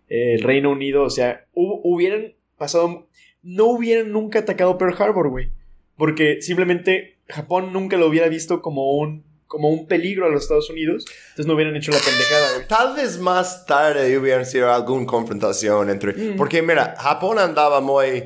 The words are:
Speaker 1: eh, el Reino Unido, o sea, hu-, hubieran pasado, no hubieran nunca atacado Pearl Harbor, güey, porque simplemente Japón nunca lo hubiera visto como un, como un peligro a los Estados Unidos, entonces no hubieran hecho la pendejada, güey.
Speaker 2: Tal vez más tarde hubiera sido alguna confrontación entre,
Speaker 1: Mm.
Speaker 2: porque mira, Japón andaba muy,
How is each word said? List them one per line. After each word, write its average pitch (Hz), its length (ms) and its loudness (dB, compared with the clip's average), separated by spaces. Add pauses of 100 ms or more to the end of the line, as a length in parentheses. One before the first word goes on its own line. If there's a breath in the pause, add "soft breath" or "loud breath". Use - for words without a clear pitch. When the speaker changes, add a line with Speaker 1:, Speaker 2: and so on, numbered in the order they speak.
Speaker 1:
eh, 117 260 0
el 110 80 2
Reino 139 280 2
Unido, 139 340 0
o 123 60 -2
sea, 123 440 -2
hu-, 185 300 -2
hubieran 180 500 0 (240)
pasado, 170 480 -2 (360 soft breath)
no 185 240 0
hubieran 226 440 0
nunca 214 300 -2
atacado 185 360 0
Pearl 180 240 0
Harbor, 196 300 2
güey, 127 220 -4 (440)
porque 151 460 0
simplemente 180 760 -2 (100)
Japón 185 440 -4
nunca 190 240 -2
lo 170 120 4
hubiera 165 200 2
visto 160 340 -4
como 139 360 -2
un, 151 260 -6 (220)
como 151 240 0
un 160 160 -2
peligro 185 400 0
a - 20 4
los 143 140 0
Estados 151 280 0
Unidos, 160 340 -4 (260 loud breath)
entonces 151 160 -6
no 160 80 0
hubieran 156 220 0
hecho 151 160 -6
la 147 60 4
pendejada, 143 560 2
güey. 127 140 -8
Speaker 2:
Tal 247 280 2
vez 220 220 -4
más 180 480 -2
tarde 143 520 2
hubiera 131 260 0
sido 123 280 2
alguna 120 340 0
confrontación 104 840 0
entre, 101 220 -2
Speaker 1:
Mm. 208 240 -6
Speaker 2:
porque 165 260 0
mira, 160 360 0
Japón 151 400 -2
andaba 151 420 2
muy, 139 260 2 (200)